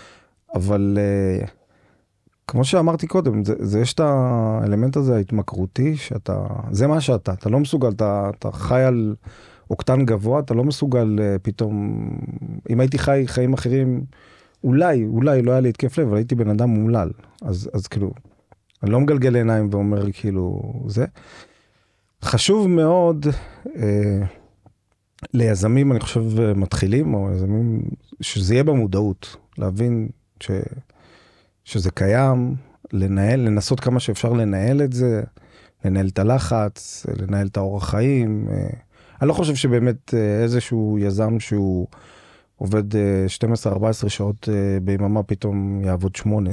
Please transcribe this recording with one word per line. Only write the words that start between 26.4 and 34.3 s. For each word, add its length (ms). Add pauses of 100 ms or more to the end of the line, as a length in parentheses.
אה, 140
מתחילים, 600
או 180
יזמים, 500 (380)
שזה 340
יהיה 100
במודעות, 720 (220)
להבין 500 (320)
ש-, 100 (1160)
שזה 240
קיים, 640 (380)
לנהל, 480
לנסות 400
כמה 200
שאפשר 320